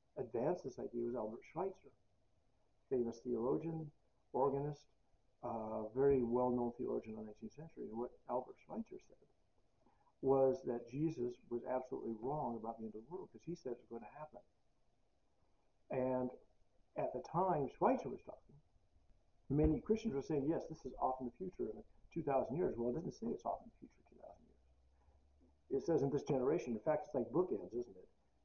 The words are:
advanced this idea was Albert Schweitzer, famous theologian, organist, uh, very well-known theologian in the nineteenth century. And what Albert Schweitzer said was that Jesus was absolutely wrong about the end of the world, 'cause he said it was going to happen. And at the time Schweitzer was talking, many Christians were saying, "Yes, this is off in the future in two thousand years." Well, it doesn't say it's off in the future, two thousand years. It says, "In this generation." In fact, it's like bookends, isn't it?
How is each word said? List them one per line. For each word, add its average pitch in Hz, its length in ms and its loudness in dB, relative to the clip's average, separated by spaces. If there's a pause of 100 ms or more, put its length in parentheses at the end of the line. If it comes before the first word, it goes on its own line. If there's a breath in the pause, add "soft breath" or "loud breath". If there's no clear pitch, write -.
(180)
advanced 135 460 0
this 123 160 -8
idea 120 260 -2
was 120 80 -2
Albert 113 380 -6
Schweitzer, 190 420 -6 (960)
famous 117 320 0
theologian, 151 640 0 (460)
organist, 139 500 2 (600)
uh, 110 500 -4
very 135 300 6
well-known 123 520 4
theologian 117 380 -2
in 110 60 -8
the 110 100 -8
nineteenth - 240 -12
century. 147 340 -12
And 107 80 -8
what 120 140 -4 (180)
Albert 123 280 -2 (100)
Schweitzer 214 320 -8
said - 240 -20 (1000 soft breath)
was 135 440 6
that 120 240 -4
Jesus 127 460 -2 (120)
was 120 220 -4
absolutely 120 500 -4
wrong 127 400 -2
about 113 180 -6
the 113 60 -8
end 107 100 -8
of 110 120 -10
the 156 80 -12
world, 185 160 -8
'cause - 140 -18
he 170 100 -6
said 131 180 -6
it - 60 -8
was - 100 -20
going 113 140 -10
to 110 160 -16
happen. - 220 -12 (1500)
And 127 400 0 (640)
at - 160 -2
the 123 80 -6
time 160 480 2
Schweitzer 233 400 2
was - 140 -8
talking, - 340 -18 (920)
many 156 280 6
Christians 220 360 2
were 135 80 0
saying, 143 260 0
"Yes, 160 200 0
this - 160 -12
is 127 140 -8
off 131 220 2
in 127 60 -4
the 117 60 -6
future 123 380 -4
in 107 140 -10 (280)
two 165 100 -4
thousand 135 340 2
years." 139 200 2
Well, 117 140 0
it 123 40 0
doesn't 165 180 -4
say - 160 -6
it's - 160 -4
off - 180 -2
in - 80 -18
the - 80 -20
future, - 300 -20
two - 80 -20
thousand - 300 -20
years. - 1400 -8
It - 40 -8
says, 156 160 4
"In 139 80 2
this 135 140 0
generation." 135 480 2
In 107 80 -4
fact, 151 260 2
it's - 80 -8
like 113 160 0
bookends, 113 440 0
isn't 113 220 -6
it? 90 120 -20 (360)